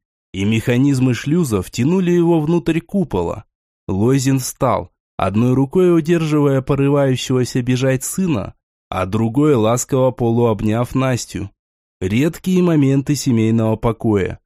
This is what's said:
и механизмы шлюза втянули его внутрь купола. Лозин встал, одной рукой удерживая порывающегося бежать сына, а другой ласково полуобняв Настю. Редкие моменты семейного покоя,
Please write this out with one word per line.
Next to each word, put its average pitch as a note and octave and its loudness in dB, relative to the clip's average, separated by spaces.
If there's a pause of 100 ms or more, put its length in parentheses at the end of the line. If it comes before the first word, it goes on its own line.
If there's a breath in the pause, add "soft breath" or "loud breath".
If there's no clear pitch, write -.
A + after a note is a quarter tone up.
(320)
и F#2+ -4
механизмы B2+ 2
шлюза C#3 0
втянули F3 -2
его E3+ 2
внутрь E3 0
купола. F#2 -4 (420)
Лозин C3 0
встал, A2 -4 (240)
одной A2 0
рукой E3+ 2
удерживая D3+ 0
порывающегося C3+ 0
бежать B2+ 0
сына, D#3 -4 (340)
а F#2 -4
другой A2+ 2
ласково B2 0
полуобняв A#2 0
Настю. A#2+ -4 (500)
Редкие E3 0
моменты C#3+ 2
семейного A2 0
покоя, A2 -2